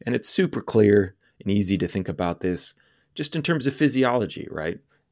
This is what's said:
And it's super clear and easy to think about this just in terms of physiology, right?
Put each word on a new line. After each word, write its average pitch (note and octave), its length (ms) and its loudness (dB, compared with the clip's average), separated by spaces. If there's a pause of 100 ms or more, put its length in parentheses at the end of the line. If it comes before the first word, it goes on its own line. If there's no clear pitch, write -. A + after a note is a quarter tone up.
And A#2+ 80 -4
it's - 140 0
super - 340 2
clear G#2 540 4 (240)
and G2+ 100 -6
easy G2 280 2
to F2 100 -2
think F#2+ 220 -4
about F2 320 -4
this F#2 340 -4 (400)
just - 180 -4
in D#3+ 80 -4
terms D#3+ 240 0
of C#3 80 0
physiology, B2 760 0
right? D#2+ 300 -6 (300)